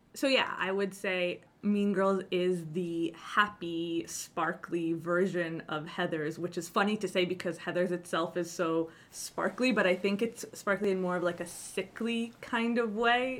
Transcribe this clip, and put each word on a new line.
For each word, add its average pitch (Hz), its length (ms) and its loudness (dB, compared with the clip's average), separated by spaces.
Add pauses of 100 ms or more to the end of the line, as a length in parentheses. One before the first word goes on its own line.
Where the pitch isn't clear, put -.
(140)
So 277 140 2
yeah, 254 300 2
I 185 140 0
would 196 220 0
say 180 480 -2 (200)
Mean 208 300 4
Girls 190 380 4
is 180 420 2
the 170 440 -2
happy, 170 920 0
sparkly 170 840 -2
version 170 720 0
of 156 160 -4
Heathers, 165 540 -2
which 170 180 -6
is 170 120 -4
funny 208 280 2
to 190 120 -2
say 185 160 2
because 180 340 -2
Heathers 175 320 0
itself 175 460 -2
is 175 140 -2
so 165 380 0 (220)
sparkly, - 640 0
but 196 140 4
I 180 80 4
think 196 280 0
it's - 220 -2 (100)
sparkly 196 360 0
in 190 100 2
more 180 160 0
of, 170 60 -2
like, 175 180 0
a 175 60 -8
sickly 233 960 -4
kind 233 380 0
of 226 180 0
way. 240 440 4